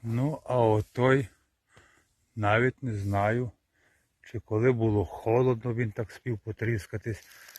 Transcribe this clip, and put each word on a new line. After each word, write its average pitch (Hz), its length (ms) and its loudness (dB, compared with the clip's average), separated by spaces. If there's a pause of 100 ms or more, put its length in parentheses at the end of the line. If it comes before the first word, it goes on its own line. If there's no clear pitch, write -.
Ну, 120 420 -4
а 127 120 -2
отой, 120 720 2 (1080)
навіть 110 460 2
не 123 120 -4
знаю, 101 560 0 (720)
чи - 180 -12
коли 113 320 0
було 110 320 2
холодно, 120 720 0
він 117 180 -4
так 113 180 -8
спів 117 280 -8
потріскатись, 110 840 -6 (360)